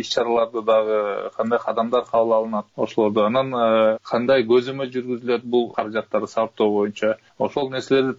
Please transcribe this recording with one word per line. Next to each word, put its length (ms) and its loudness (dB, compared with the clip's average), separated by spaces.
иш-чараларды 640 -2
дагы 720 0
кандай 220 -2
кадамдар 460 -2
кабыл 300 2
алынат 320 -2
ошолорду, 480 0
анан, 300 0
э, 480 2
кандай 420 0
көзөмөл 480 0
жүргүзүлөт 520 -4
бул 280 0
каражаттарды 560 -6
сарптоо 420 0
боюнча, 460 0
ошол 320 -4
нерселерди 480 0